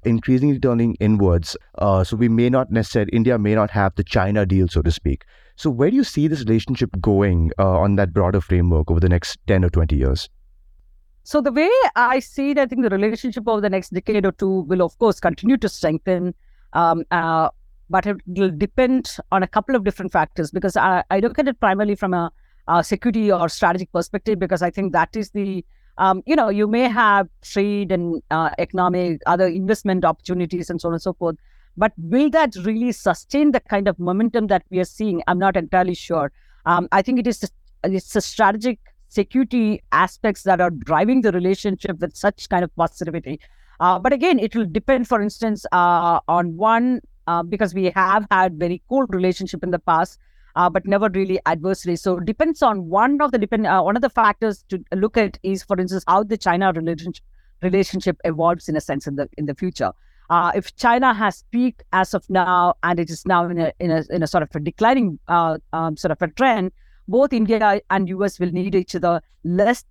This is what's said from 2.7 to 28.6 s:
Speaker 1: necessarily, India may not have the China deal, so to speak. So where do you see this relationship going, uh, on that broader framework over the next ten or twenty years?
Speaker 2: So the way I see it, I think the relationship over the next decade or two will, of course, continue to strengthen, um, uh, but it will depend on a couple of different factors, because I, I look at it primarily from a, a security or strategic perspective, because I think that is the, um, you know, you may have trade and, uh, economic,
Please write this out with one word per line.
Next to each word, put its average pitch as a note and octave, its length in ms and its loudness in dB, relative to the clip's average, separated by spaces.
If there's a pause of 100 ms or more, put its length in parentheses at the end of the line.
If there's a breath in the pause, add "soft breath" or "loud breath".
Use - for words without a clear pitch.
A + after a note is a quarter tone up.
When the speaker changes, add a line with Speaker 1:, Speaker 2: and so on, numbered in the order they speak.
Speaker 1:
necessarily, A2 420 0
India A#2 240 2
may G#2 160 2
not G#2+ 160 2
have G2 260 0
the G2+ 80 0
China G2+ 440 0
deal, F#2 200 4
so D#2+ 140 0
to E2 100 2
speak. - 340 -4 (320 soft breath)
So - 120 -2
where C3+ 220 2
do B3+ 40 2
you C#4 80 4
see D#3 240 0
this D3+ 120 -2
relationship A2+ 500 0 (120)
going, F#2+ 580 2
uh, F#2+ 200 2
on G2 180 2
that F#2+ 160 0
broader F#2+ 280 2
framework E2+ 480 2
over E2+ 100 2
the F2 100 4
next F2 360 0
ten F#2+ 180 4
or F2 60 2
twenty D#2+ 260 0
years? C2 320 0 (960)
Speaker 2:
So D4+ 180 0
the B3+ 100 0
way D4+ 180 2 (280)
I B3 220 2
see C#4 320 -4
it, C4+ 60 -2
I C4+ 100 2
think B3 160 -2
the A3 60 0
relationship G#3+ 580 -2
over A3 120 0
the G#3 100 0
next F#3 240 -4
decade G3+ 320 0
or F#3+ 60 0
two F#3+ 300 -2
will, F3+ 200 0
of E3+ 160 -2
course, G#3+ 220 2
continue G3+ 380 0
to G#3+ 100 -4
strengthen, F3 640 -2 (380)
um, E3 400 0
uh, E3 380 0 (400)
but F#3+ 160 0
it G#3 100 -2 (120)
will F#3 240 0
depend A#3+ 680 -2 (160)
on F#3+ 100 2
a F#3 40 -2
couple - 280 -2
of G#3 80 -2
different F#3+ 300 -4
factors, D#3 380 -2
because F3+ 260 -4
I, F3+ 320 2
I F#3+ 100 2
look A3+ 180 -2
at C#4 120 0
it A#3+ 100 -6
primarily G3+ 360 0
from F#3+ 180 -4
a, E3+ 180 -2 (380)
a E3+ 120 4
security G#3 480 -2
or F3 200 2
strategic F3+ 420 -2
perspective, F#3 480 -4
because F3 220 -2
I F3 80 0
think F#3+ 240 -4
that F3 240 0
is G#3 140 -8
the, G3 340 -6 (320)
um, F#3+ 280 0
you D4+ 100 0
know, B3 120 2
you G#3 180 0
may A#3 220 0
have G#3 400 2 (140)
trade G3+ 500 -2
and, E3+ 300 -2 (100)
uh, D#3+ 260 0
economic, F3+ 680 -2